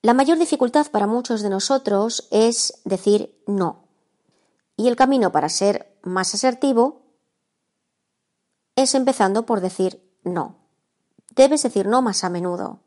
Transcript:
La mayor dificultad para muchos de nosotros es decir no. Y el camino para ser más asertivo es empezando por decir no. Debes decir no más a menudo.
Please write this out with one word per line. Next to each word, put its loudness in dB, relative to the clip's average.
La 4
mayor 4
dificultad 0
para 0
muchos -4
de -4
nosotros -2
es 0
decir -2
no. -4
Y 0
el 0
camino 2
para 0
ser -2
más -4
asertivo 0
es 2
empezando 2
por -2
decir -4
no. -8
Debes 4
decir -2
no 2
más -2
a -4
menudo. -6